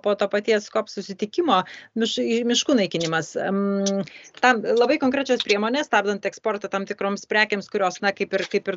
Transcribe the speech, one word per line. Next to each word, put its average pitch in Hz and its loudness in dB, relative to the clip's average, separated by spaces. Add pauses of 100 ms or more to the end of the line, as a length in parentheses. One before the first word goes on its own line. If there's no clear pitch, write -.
po 208 2
to 202 0
paties 208 0
kop 214 -4
susitikimo, 208 0 (340)
miš-, 233 0
i-, 233 0
miškų 247 2
naikinimas. 165 0 (100)
Em, 196 0 (420)
tam 247 4
labai 240 2
konkrečios 247 0
priemonės, 214 0
stabdant 202 0
eksportą 202 -4
tam 196 -4
tikroms 202 -4
prekėms, 214 0
kurios, 190 0
na, 196 2
kaip 196 -2
ir, 185 -2
kaip 196 -2
ir 190 -4